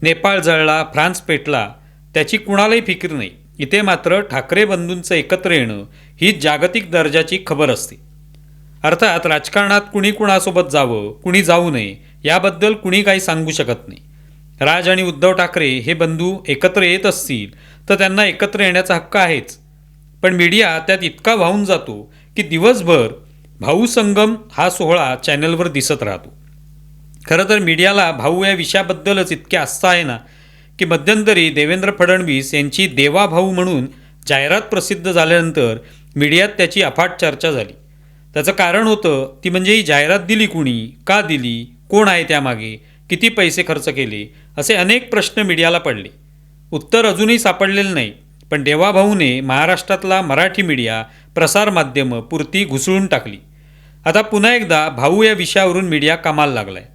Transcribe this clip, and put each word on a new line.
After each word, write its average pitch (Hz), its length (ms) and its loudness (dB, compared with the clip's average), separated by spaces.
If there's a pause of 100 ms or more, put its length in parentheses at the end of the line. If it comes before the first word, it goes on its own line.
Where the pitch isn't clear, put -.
नेपाळ 165 380 0
जळला, 156 440 2
फ्रान्स 165 360 -2
पेटला, 135 520 -4 (420)
त्याची 160 220 0
कुणालाही 208 440 2
फिकीर 185 300 -6
नाही. 120 200 -6 (280)
इथे 165 240 0
मात्र 185 380 0
ठाकरे 190 440 0
बंधूंचं 180 500 -4
एकत्र 180 360 -2
येणं 113 340 -2 (360)
ही 190 120 4
जागतिक 165 580 -2
दर्जाची 160 560 0
खबर 147 240 0
असते. - 260 -6 (880)
अर्थात 170 420 2
राजकारणात 202 560 0 (100)
कुणी 202 180 0
कुणासोबत 185 640 0
जावं, 117 400 0
कुणी 185 300 0
जाऊ 170 280 2
नये, 104 260 -4 (280)
याबद्दल 180 500 0
कुणी 202 280 0
काही 196 180 2
सांगू 160 300 -4
शकत 123 380 -4
नाही. - 120 -20 (600)
राज 165 280 2
आणि 185 140 2
उद्धव 175 300 2
ठाकरे 175 360 0
हे 127 260 -2
बंधू 165 440 -2 (100)
एकत्र 185 340 2
येत 185 240 2
असतील, 123 480 -4 (340)
तर 202 60 4
त्यांना 196 320 0
एकत्र 202 340 -2
येण्याचा 185 340 0
हक्क 165 220 -4
आहेच, 170 420 0 (640)
पण 185 120 2
मीडिया 175 440 2
त्यात 190 240 0
इतका 180 320 -2
वाहून 202 300 0
जातो 147 500 -4 (220)
की 214 60 -2
दिवसभर 165 680 2 (520)
भाऊ 175 260 0
संगम 214 480 2 (180)
हा 175 180 2
सोहळा 160 460 0
चॅनलवर 160 520 -2
दिसत 143 340 -2
राहतो. 98 320 -8 (920)
खरं 170 220 2
तर 208 100 2
मीडियाला 180 540 2
भाऊ 156 320 -2
या 196 80 2
विषयाबद्दलच 185 800 -2
इतके 156 240 -6
आस्था 160 320 -2
आहे 175 140 4
ना, 127 160 -6 (600)
की 156 60 0
मध्यंतरी 170 680 2
देवेंद्र 165 480 0
फडणवीस 175 560 2
यांची 143 320 0
देवा 143 400 2
भाऊ 180 240 0
म्हणून 180 360 -2 (400)
जाहिरात 147 340 0
प्रसिद्ध 190 520 -4
झाल्यानंतर 160 640 2 (400)
मीडियात 160 320 2
त्याची 190 340 0
अफाट 170 280 0 (100)
चर्चा 160 300 -2
झाली. 117 220 -6 (640)
त्याचं 147 180 -2
कारण 190 340 2
होतं, 165 480 0 (100)
ती 220 60 -2
म्हणजे 185 240 2
ही 220 80 4
जाहिरात 151 380 2
दिली 214 260 0
कुणी, 127 600 -4
का 202 140 2
दिली, 123 560 -6 (140)
कोण 208 180 4
आहे 175 160 2
त्यामागे, 120 600 -4 (260)
किती 180 180 0
पैसे 180 400 0
खर्च 151 200 -4
केले, 117 460 -6 (240)
असे 147 160 -4
अनेक 214 360 0
प्रश्न 214 320 -2
मीडियाला 170 360 0
पडले. 117 300 -6 (640)
उत्तर 220 340 0
अजूनही 214 320 2
सापडलेलं 196 560 0
नाही, 120 180 -4 (380)
पण 147 140 -2
देवाभाऊने 180 760 2
महाराष्ट्रातला 180 840 0
मराठी 175 400 0
मीडिया, 117 420 -2 (300)
प्रसारमाध्यमं 156 840 0
पुरती 165 440 -4
घुसळून 185 420 -2
टाकली. 117 300 -4 (680)
आता 175 180 2
पुन्हा 214 320 2
एकदा 165 340 0
भाऊ 147 340 2
या 220 100 4
विषयावरून 185 520 0
मीडिया 156 320 0
कामाला 151 360 0
लागलाय. 98 320 -8 (100)